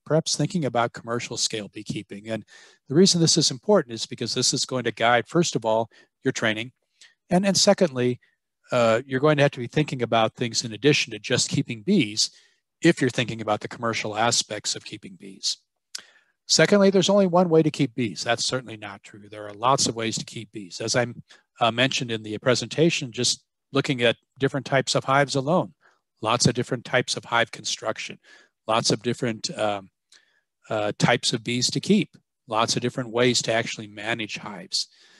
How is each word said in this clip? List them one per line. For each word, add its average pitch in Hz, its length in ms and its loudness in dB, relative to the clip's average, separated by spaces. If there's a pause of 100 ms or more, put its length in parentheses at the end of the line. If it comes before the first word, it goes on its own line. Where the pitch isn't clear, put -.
perhaps - 320 0
thinking 151 300 -2
about 117 260 0
commercial 117 460 -8
scale 104 300 -4
beekeeping? 107 600 -10
And 110 160 -6 (440)
the 131 60 -4
reason 175 260 6
this 160 180 4
is 147 120 2
important 135 440 0
is 110 100 -10
because 117 300 -8
this 127 180 0
is 135 140 -4
going 127 180 -4
to 113 80 -2
guide, 117 340 2
first - 300 0
of 113 80 -4
all, 113 240 0 (360)
your 131 80 0
training. 113 400 -2 (580)
And, 190 160 2
and 190 100 2
secondly, 131 640 2 (500)
uh, 117 360 4
you're 131 140 -4
going 151 180 4
to 139 40 4
have 143 100 4
to 131 80 -10
be 120 60 -6
thinking 151 360 -2
about 110 320 2
things 113 300 -4
in 113 80 -8
addition 131 400 2
to 104 60 -10
just 120 300 -2
keeping 117 340 -2
bees 110 480 2 (520)
if 165 180 4
you're 127 100 2
thinking 113 300 -4
about 107 200 -2
the - 80 -10
commercial 113 480 -6
aspects 110 600 -2
of 104 80 -14
keeping 98 340 -16
bees. - 400 -8 (880)
Secondly, 196 420 6
there's 190 220 4
only 196 160 6
one 180 240 4
way 160 120 6
to 151 80 0
keep 135 240 -2
bees. 101 300 -4
That's 117 200 0
certainly 113 340 -6
not 101 240 -14
true. 104 260 -20
There 104 180 -14
are 104 60 -12
lots 120 340 2
of 113 80 -4
ways 113 220 -4
to 147 80 -8
keep - 260 -16
bees. 98 300 -14
As 113 160 -4
I, 120 100 2 (540)
uh, 117 100 4
mentioned 123 400 0
in 110 120 -4
the 107 160 -8
presentation, 123 760 0
just - 320 -2 (280)
looking 135 300 0
at 117 140 4 (220)
different 135 260 -2
types 131 300 0
of 131 100 0
hives 139 300 2
alone, 139 400 0 (480)
lots 113 240 2
of 123 80 2
different 120 300 -4
types - 320 0
of - 100 -12
hive 117 240 0
construction, - 680 -8 (480)
lots 110 240 0
of 110 120 -2
different, 117 560 -4
um, 104 320 -4 (800)
uh, 104 280 -2
types - 340 2
of 117 120 -6
bees 120 260 -2
to 139 100 -4
keep, - 360 2 (300)
lots 113 300 0
of 120 60 -2
different 123 280 -4
ways 120 320 2
to 120 100 -2
actually 113 340 -4
manage 107 520 -8
hives. 98 500 -8 (320)